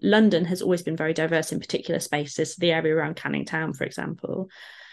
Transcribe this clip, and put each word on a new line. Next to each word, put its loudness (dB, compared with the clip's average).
London 6
has -2
always 0
been -2
very 0
diverse 0
in -4
particular -4
spaces, -4
the 2
area 2
around 0
Canning -4
Town, -4
for -4
example. -6